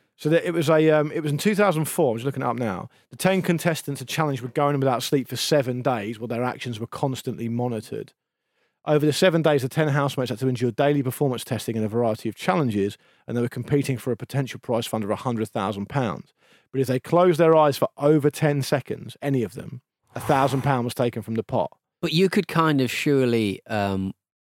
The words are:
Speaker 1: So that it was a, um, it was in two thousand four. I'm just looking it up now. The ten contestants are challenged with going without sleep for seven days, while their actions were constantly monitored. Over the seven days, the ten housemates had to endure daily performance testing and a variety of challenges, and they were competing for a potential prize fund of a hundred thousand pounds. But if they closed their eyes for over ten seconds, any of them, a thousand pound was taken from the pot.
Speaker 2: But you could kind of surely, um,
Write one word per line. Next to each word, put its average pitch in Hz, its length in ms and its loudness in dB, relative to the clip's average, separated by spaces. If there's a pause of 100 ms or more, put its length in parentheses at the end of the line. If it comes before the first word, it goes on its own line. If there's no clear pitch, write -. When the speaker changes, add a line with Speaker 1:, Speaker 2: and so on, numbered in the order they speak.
(180)
Speaker 1:
So - 120 -2
that 160 160 2
it 175 80 -2
was 160 160 0
a, 156 220 6
um, 151 220 2
it 165 80 -4
was 151 100 -2
in 147 60 0
two 208 180 2
thousand 175 300 2
four. 139 260 2
I'm 110 60 -2
just 117 80 -6
looking 135 180 -4
it - 20 -2
up 123 100 0
now. 104 340 -4 (200)
The - 60 -20
ten 190 260 2
contestants 160 600 -2
are 127 40 -12
challenged 143 360 -2
with 123 120 -10
going 147 260 2
without 131 240 0
sleep 139 240 0
for 131 80 -10
seven 127 460 0
days, 117 380 -2
while 120 80 -10
their 117 160 -4
actions 120 360 -6
were 113 80 -8
constantly 123 600 -6
monitored. 117 640 -6 (720)
Over 151 200 4
the 151 80 4
seven 170 280 4
days, 147 220 4
the 131 60 -2
ten 156 200 0
housemates 139 400 0
had 107 100 -6
to 131 80 0
endure 123 240 0
daily 143 320 2
performance 127 400 -2
testing 113 320 -4
and 110 100 -2
a 107 40 -2
variety 113 400 -2
of 101 60 -8
challenges, 110 640 0 (300)
and 117 80 -6
they 120 60 -2
were 120 80 -2
competing 135 480 -2
for 123 140 -6
a 113 60 -4
potential - 420 -6
prize 117 260 -2
fund 110 180 -4
of 98 60 -6
a 104 60 -2
hundred 113 340 -4
thousand 101 400 -4
pounds. 120 440 -4 (380)
But 135 100 -2
if 123 60 -2
they 131 120 0
closed 170 400 4
their 160 160 6
eyes 151 220 4
for - 200 0
over 147 320 4
ten 147 320 0
seconds, - 640 -4
any 139 200 0
of 95 120 -6
them, - 260 -14 (340)
a 120 40 -8
thousand 135 420 2
pound 131 240 0
was 120 80 -6
taken 120 300 -2
from 113 100 -6
the 113 100 -2
pot. 104 280 -2 (300)
Speaker 2:
But 160 120 -2
you 180 160 4
could 196 180 0
kind 156 320 4
of 123 120 2
surely, 120 760 2
um, 98 460 -2 (280)